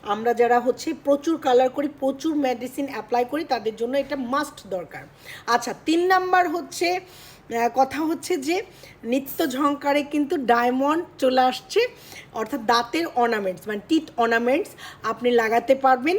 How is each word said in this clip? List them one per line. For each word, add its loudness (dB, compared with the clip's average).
আমরা -2
যারা 4
হচ্ছে -2
প্রচুর 0
কালার 4
করি, -4
প্রচুর -2
মেডিসিন -2
অ্যাপ্লাই -2
করি, -4
তাদের -4
জন্য -2
এটা -2
মাস্ট -4
দরকার। -8
আচ্ছা, 0
তিন 2
নাম্বার 4
হচ্ছে, -4
আহ, -6
কথা 2
হচ্ছে -2
যে -2
নিত্য -2
ঝংকারে 0
কিন্তু -2
ডায়মন্ড 2
চলে 4
আসছে, 0
অর্থাৎ -6
দাঁতের 0
অর্নামেন্টস, 0
মানে -4
টিথ 0
অর্নামেন্টস 2
আপনি -2
লাগাতে 2
পারবেন। 2